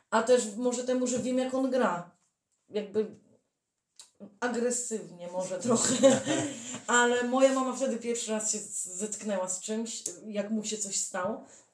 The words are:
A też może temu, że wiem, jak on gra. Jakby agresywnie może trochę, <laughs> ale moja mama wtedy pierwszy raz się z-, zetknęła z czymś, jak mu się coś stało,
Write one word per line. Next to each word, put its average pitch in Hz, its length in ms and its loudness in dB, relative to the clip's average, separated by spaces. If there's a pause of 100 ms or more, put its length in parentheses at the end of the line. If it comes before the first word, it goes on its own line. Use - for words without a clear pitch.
A 233 140 2
też 233 340 4
może 247 260 0
temu, 254 240 2
że 254 120 0
wiem, 254 180 0
jak 254 160 0
on 262 180 0
gra. 196 400 0 (580)
Jakby 101 460 -4 (1200)
agresywnie 226 920 -4
może 185 280 -4
trochę, 233 600 6 (260)
<laughs> 233 400 -10
ale 240 360 4
moja 262 300 6
mama 254 220 0
wtedy 233 220 0
pierwszy 226 340 -4
raz 214 200 -2
się 214 60 -2
z-, - 280 -8
zetknęła 196 640 -4
z - 120 -6
czymś, 220 420 -6 (240)
jak 202 240 -4
mu 214 120 0
się 214 140 -4
coś 202 220 -4
stało, 202 440 -4 (300)